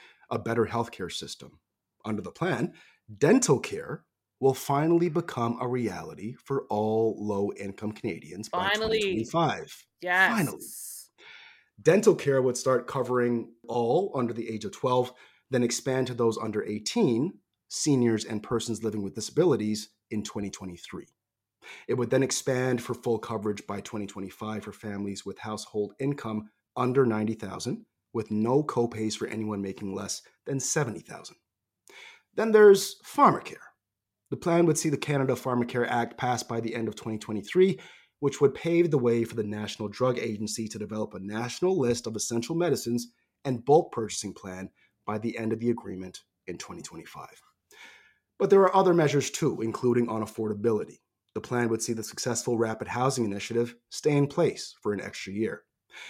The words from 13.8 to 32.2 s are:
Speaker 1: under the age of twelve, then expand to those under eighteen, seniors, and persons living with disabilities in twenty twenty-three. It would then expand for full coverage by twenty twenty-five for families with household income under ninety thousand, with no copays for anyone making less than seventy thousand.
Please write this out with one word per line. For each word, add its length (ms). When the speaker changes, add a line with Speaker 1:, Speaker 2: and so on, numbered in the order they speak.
Speaker 1:
under 200
the 140
age 180
of 60
twelve, 400
then 140
expand 420
to 80
those 240
under 280
eighteen, 680
seniors, 560
and 180
persons 400
living 180
with 140
disabilities 760
in 120
twenty 280
twenty-three. 560
It 80
would 160
then 100
expand 580
for 140
full 240
coverage 480
by 160
twenty 240
twenty-five 580
for 80
families 540
with 140
household 600
income 520
under 320
ninety 260
thousand, 540
with 160
no 340
copays 520
for 100
anyone 380
making 320
less 260
than 140
seventy 400
thousand. 380